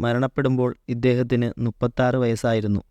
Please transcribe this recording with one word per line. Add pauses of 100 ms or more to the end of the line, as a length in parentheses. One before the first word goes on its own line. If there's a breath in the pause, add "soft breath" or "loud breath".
മരണപ്പെടുമ്പോൾ (180)
ഇദ്ദേഹത്തിന്
മുപ്പത്താറ്
വയസ്സായിരുന്നു.